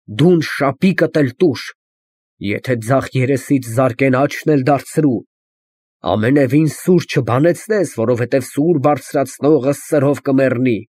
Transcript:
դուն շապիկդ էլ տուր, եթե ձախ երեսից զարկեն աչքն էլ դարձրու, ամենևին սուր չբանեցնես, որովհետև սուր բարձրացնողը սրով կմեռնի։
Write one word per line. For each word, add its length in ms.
դուն 320
շապիկդ 800
էլ 120
տուր, 320
եթե 380
ձախ 320
երեսից 580
զարկեն 480
աչքն 380
էլ 100
դարձրու, 560
ամենևին 640
սուր 380
չբանեցնես, 840
որովհետև 560
սուր 320
բարձրացնողը 960
սրով 500
կմեռնի։ 540